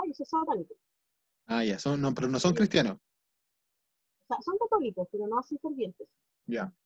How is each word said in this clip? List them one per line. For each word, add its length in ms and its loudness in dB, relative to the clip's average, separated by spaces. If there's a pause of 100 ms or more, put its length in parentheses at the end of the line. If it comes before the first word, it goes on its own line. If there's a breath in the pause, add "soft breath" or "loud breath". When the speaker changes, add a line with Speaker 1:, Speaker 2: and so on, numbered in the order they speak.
Speaker 1:
"Ay, 100 -2
eso 120 -6
es 60 -16
satánico". 440 -2 (760)
Speaker 2:
Ah, 180 0
ya, 140 0
son, 220 0
no, 120 2
pero 160 0
no 100 0
son 120 4
Speaker 1:
Sí. 60 2
Speaker 2:
cristianos. 400 4 (1300)
Speaker 1:
O 40 -20
sea, 140 -4
son 160 -2
católicos, 540 0
pero 160 -4
no 120 0
así 180 -6
fervientes. 500 -6 (380)
Speaker 2:
Ya. 280 -4 (120)